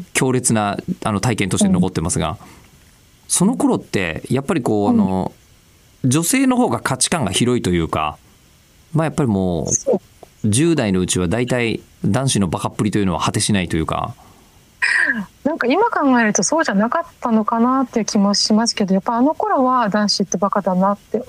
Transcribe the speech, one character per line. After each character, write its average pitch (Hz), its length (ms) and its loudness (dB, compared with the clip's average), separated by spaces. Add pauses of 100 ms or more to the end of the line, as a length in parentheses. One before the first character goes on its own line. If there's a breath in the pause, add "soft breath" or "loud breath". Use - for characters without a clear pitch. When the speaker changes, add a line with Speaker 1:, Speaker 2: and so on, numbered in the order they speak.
(140)
Speaker 1:
強 131 180 0
烈 123 220 0
な、 104 240 0
Speaker 2:
そ - 140 -8
う。 - 120 -4
Speaker 1:
あ 110 100 -2
の、 98 60 0
体 113 180 0
験 98 120 -2
と 98 80 -2
し - 60 0
て - 60 2
残 92 180 2
っ 92 40 -4
て - 100 -4
ま 82 100 -2
す - 80 -2
が、 80 100 -2
Speaker 2:
う 82 40 -6
ん。 - 40 -14 (880 loud breath)
Speaker 1:
そ - 160 0
の 240 140 2
頃 254 200 0
っ - 20 -2
て、 85 500 -4
や 131 140 0
っ - 20 -10
ぱ 202 80 -2
り 151 80 0
こ 104 240 2
う、 - 60 2
あ - 20 4
の、 190 380 0 (720)
Speaker 2:
う 139 40 2
ん。 - 40 2
Speaker 1:
女 151 100 2
性 262 240 0
の 254 120 2
方 240 120 2
が 113 100 -2
価 - 180 -4
値 - 120 -2
観 160 160 0
が 90 60 -2
広 120 280 2
い - 40 -10
と 92 80 0
い 87 80 2
う 80 80 0
か、 76 320 -4 (760)
ま 156 80 2
あ、 165 40 0
や 147 40 -2
っ 123 60 -10
ぱ 156 80 0
り 120 60 0
も 92 340 0
う、 - 100 -4
Speaker 2:
そ - 200 -2
う。 185 60 0 (480)
Speaker 1:
十 156 280 2
代 113 160 0
の 92 80 2
う 90 80 0
ち - 100 -2
は 90 100 0
大 120 200 0
体 120 340 0 (240)
男 127 240 0
子 123 100 0
の 95 80 0
バ 90 120 -2
カ 113 100 -4
っ - 60 -20
ぷ - 80 -2
り 104 80 0
と 107 80 0
い - 20 2
う 98 60 2
の 85 80 0
は 76 40 -2
果 - 120 -2
て - 80 -2
し 107 120 -2
な 98 100 2
い 85 60 -2
と - 100 -2
い - 20 0
う 80 80 -2
か。 - 260 -4 (1300 loud breath)
Speaker 2:
な 294 100 0
ん 330 40 -6
か 247 100 -2
今 381 220 2
考 269 300 2
え 233 40 2
る 208 100 2
と 202 100 0
そ 320 180 0
う - 20 2
じ 254 80 -4
ゃ 202 40 0
な 214 140 2
か 320 100 0
っ 330 60 -6 (140)
た 247 120 -2
の 220 120 2
か 226 160 -2
な 254 220 2
っ 254 60 -2
て - 120 -2
い - 40 0
う - 20 -4
気 - 120 -2
も 202 160 2
し - 200 0
ま 226 140 2
す - 80 -2
け 214 100 0
ど、 185 80 0
や 190 60 4
っ - 40 -10
ぱ 240 120 -2
あ 233 60 2
の 302 120 4
頃 359 320 0
は 254 240 2
男 208 200 0
子 196 140 0
っ - 20 -4
て - 120 -6
バ 196 120 0
カ 202 120 -2
だ 185 140 0
な 190 180 2
っ 202 40 -8
て - 320 -6